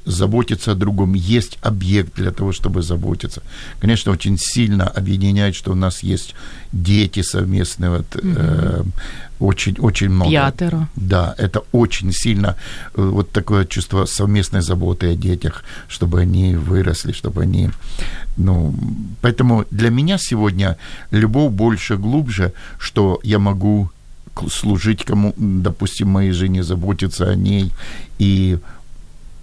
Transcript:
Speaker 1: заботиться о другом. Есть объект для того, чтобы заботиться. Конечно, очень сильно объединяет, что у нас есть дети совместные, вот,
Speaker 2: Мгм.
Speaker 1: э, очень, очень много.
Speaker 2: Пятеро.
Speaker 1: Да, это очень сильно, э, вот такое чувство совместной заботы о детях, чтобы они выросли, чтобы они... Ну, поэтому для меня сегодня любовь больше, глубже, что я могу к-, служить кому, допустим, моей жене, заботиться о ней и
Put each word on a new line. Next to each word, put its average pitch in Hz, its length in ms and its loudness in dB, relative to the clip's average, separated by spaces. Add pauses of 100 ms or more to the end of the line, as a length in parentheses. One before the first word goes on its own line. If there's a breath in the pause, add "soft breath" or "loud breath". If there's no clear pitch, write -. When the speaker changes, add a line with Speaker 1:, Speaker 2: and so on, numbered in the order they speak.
Speaker 1:
заботиться 101 680 0
о - 20 2
другом. 98 400 2
Есть 98 480 0
объект 98 540 0
для 95 140 -2
того, 98 220 -2
чтобы 92 300 0
заботиться. - 580 -4 (400 loud breath)
Конечно, 107 320 2
очень 98 260 0
сильно 101 600 0
объединяет, 98 560 2
что - 180 -4
у - 40 0
нас 92 280 0
есть 95 300 -2 (380 loud breath)
дети 98 500 2
совместные, 92 680 0
вот, - 340 -2
Speaker 2:
Мгм. 185 140 0
Speaker 1:
э, 87 460 0 (560 loud breath)
очень, 95 400 0
очень 101 300 2
много. 92 200 4
Speaker 2:
Пятеро. 160 560 0 (100)
Speaker 1:
Да, 92 420 0
это 104 220 0 (120)
очень 110 400 2
сильно, 101 420 2 (420 loud breath)
э, 101 140 2
вот 95 200 0
такое 98 340 2
чувство 95 420 0
совместной 98 560 0
заботы 90 500 0
о - 20 2
детях, 87 500 -2 (240 loud breath)
чтобы 87 340 0
они 90 340 4
выросли, 87 560 0
чтобы - 300 -4
они... 92 280 2 (680 loud breath)
Ну, 87 380 2 (480)
поэтому 120 480 4
для 113 200 2
меня 156 280 2
сегодня 101 580 0 (360 loud breath)
любовь 113 400 4
больше, 107 440 0
глубже, 104 540 0 (280 loud breath)
что - 460 2
я 104 140 2
могу 101 500 2 (460)
к-, - 160 -6
служить 104 540 0
кому, 104 320 2
допустим, 95 720 0
моей 95 240 4
жене, 92 320 2
заботиться 90 600 -2
о 95 120 2
ней 95 340 2 (500 loud breath)
и 95 380 4 (840 loud breath)